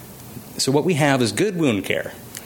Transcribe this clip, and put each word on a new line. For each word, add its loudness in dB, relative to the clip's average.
So 0
what 4
we 2
have 4
is 2
good 0
wound 2
care. -4